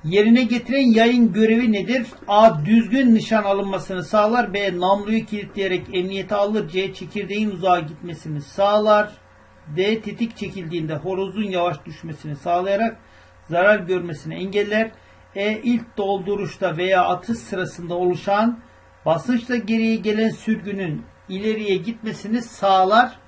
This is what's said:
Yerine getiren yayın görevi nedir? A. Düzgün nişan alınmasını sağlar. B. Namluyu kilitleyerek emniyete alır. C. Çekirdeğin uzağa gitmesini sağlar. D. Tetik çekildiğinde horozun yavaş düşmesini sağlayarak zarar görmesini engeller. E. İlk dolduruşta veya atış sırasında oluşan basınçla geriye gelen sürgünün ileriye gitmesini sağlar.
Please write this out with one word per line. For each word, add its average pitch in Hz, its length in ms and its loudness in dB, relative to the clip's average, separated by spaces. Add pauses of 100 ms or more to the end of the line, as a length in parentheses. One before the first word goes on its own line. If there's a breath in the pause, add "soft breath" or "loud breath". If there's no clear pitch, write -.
Yerine 214 380 4
getiren 247 520 2
yayın 233 380 4
görevi 220 400 2
nedir? 214 340 -2 (220)
A. 202 360 6
Düzgün 226 500 4
nişan 220 280 2
alınmasını 196 640 -4
sağlar. 214 500 2
B. 196 260 -2
Namluyu 202 460 0
kilitleyerek 190 680 -4
emniyete 190 420 -4
alır. 208 340 0
C. 185 260 -4
Çekirdeğin 202 560 -4
uzağa 180 300 2
gitmesini 156 600 -10
sağlar. 208 720 2 (640)
D. 214 240 0
Tetik 214 360 -6
çekildiğinde 170 580 -6
horozun 185 480 -6
yavaş 180 440 -2
düşmesini 151 500 -12
sağlayarak 196 600 -2 (540 soft breath)
zarar 196 300 4
görmesini 170 540 -6
engeller. 208 560 -2 (440 soft breath)
E. 214 280 -2
İlk 240 340 -2
dolduruşta 196 800 -2
veya 185 280 2
atış 180 340 -4
sırasında 180 560 -8
oluşan 196 680 0 (460 soft breath)
basınçla 233 500 0
geriye 226 400 0
gelen 214 340 0
sürgünün 196 720 -6 (240)
ileriye 208 480 -2
gitmesini 220 680 -6
sağlar. 196 840 2